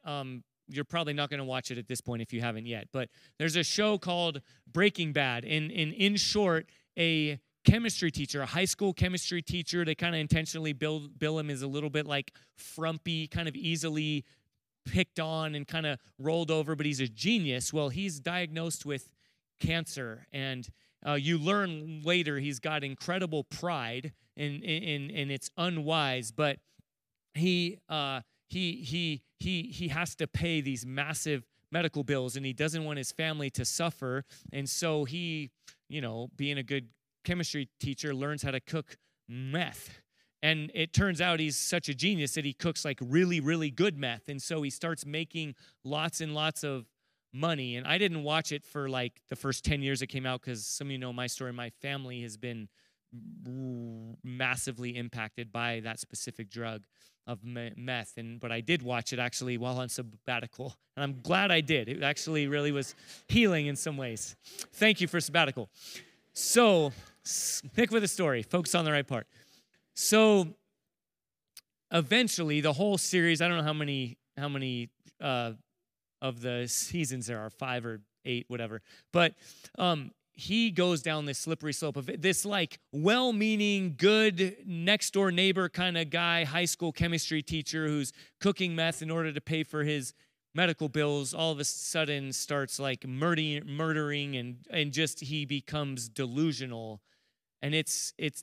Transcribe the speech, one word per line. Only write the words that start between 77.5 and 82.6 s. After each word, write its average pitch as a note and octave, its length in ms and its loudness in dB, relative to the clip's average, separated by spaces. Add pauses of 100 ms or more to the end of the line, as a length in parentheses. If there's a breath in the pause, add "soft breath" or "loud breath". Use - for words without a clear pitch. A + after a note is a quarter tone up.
or A2 160 -6 (240)
eight, B2 220 -2
whatever. A2+ 340 -6 (280 soft breath)
But, E3+ 240 4 (440 loud breath)
um, E3 340 0 (200)
he A3 380 0
goes F3 300 4
down D#3 240 -2
this C#3 140 -4
slippery D#3 340 -4
slope D3 240 -4
of C3 140 -6 (100)
this, F3+ 240 2
like, G3 340 -2 (140)